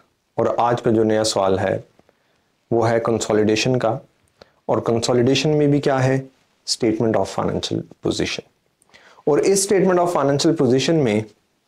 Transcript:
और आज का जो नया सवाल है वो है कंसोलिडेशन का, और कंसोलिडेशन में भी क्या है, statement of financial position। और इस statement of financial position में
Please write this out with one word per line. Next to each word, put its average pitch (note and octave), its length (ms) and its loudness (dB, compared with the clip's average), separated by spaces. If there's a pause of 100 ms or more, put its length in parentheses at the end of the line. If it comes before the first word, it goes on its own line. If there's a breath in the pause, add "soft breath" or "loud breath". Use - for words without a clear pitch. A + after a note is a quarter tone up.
(380)
और A2+ 220 0
आज A#2+ 200 0
का C3 100 -2
जो A2 140 2
नया A2 200 2
सवाल F#2+ 340 0
है G2+ 260 -4 (880)
वो A#2 120 2
है A#2 180 2
कंसोलिडेशन A2 760 0
का, A2+ 140 0 (760 soft breath)
और A2 120 0
कंसोलिडेशन B2 680 0
में D3+ 200 2
भी C#3+ 100 2
क्या C#3 180 0
है, C3 200 2 (480)
statement A2 540 0
of F#2+ 160 -6
financial - 440 -4 (260)
position। - 360 -4 (880 soft breath)
और C#3+ 120 2
इस G3 280 0
statement F3+ 360 2
of F3 120 -2
financial C#3+ 440 0
position C3+ 440 2
में G#2+ 200 0 (440)